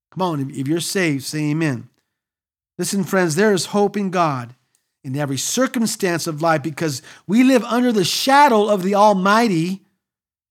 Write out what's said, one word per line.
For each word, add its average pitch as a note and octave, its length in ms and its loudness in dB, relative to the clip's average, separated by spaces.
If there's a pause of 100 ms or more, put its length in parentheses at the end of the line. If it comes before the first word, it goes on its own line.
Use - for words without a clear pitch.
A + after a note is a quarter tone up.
(100)
Come F3 120 -6
on, E3 180 -2
if, C3+ 160 -8
if C3+ 120 -6
you're E3 120 0
saved, D#3 440 -2
say D3+ 260 -4
amen. D3 380 -4 (920)
Listen, F3+ 260 -4
friends, F3+ 300 0
there G#3 180 2
is F3+ 140 -2
hope G3+ 300 0
in G3 140 -4
God C#3+ 440 -2 (500)
in C3+ 120 -8
every C#3 220 -4
circumstance G#3+ 880 -2
of D#3 160 -6
life D#3+ 200 2
because D#3 400 -6 (240)
we A3 160 2
live B3+ 220 4
under A#3+ 280 0
the G3+ 120 2
shadow C4 640 4
of G3+ 140 0
the F#3+ 120 0
Almighty, G3 880 2 (680)